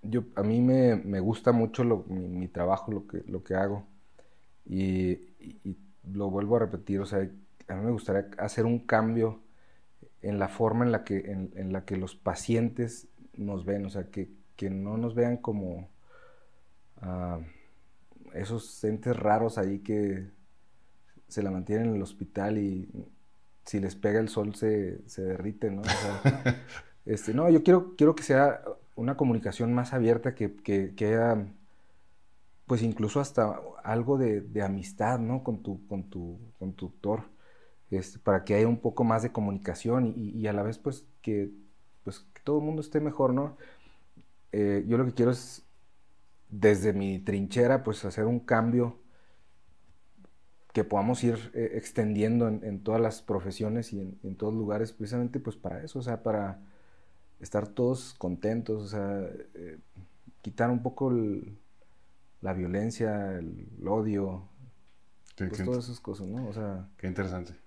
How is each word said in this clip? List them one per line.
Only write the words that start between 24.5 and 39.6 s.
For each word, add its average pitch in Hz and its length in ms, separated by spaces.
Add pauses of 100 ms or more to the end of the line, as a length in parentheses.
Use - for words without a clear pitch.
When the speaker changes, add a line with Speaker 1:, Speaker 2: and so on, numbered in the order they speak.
Speaker 1:
se, 101 540
se - 140
derriten, 98 540
¿no? 101 40
O 107 40
sea, 107 800 (200)
Speaker 2:
<laughs> - 220
Speaker 1:
este, 110 280
no, 156 160
yo 160 140
quiero, 180 340
quiero 151 180
que - 80
sea 139 380 (340)
una 127 220
comunicación 117 560
más 123 200
abierta, 120 420
que, 101 200
que, 98 400
que 104 120
haya, 113 400 (1200)
pues, 120 160
incluso 107 360
hasta 117 400 (240)
algo 117 340
de, 110 240
de 107 200
amistad, 101 580
¿no? 123 240
Con 113 200
tu, 95 240
con 95 220
tu, 87 300 (200)
con 95 140
tu 92 160
doctor, 110 340 (680)
este, 95 280
para 95 240
que 107 120
haya 110 120
un 120 120
poco 120 240
más 113 200
de 120 80
comunicación 104 760